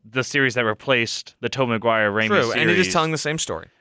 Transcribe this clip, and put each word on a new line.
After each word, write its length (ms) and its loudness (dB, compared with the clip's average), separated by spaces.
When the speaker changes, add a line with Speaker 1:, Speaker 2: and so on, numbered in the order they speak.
Speaker 1:
the 220 -4
series 300 0
that 100 0
replaced 760 -2
the 80 -6
Tobey 240 -2
Maguire 400 2
Raimi 160 0
Speaker 2:
True, 160 2
Speaker 1:
series. 120 0
Speaker 2:
and 140 2
it 80 4
is 140 2
telling 200 0
the 60 -2
same 200 -4
story. 300 -6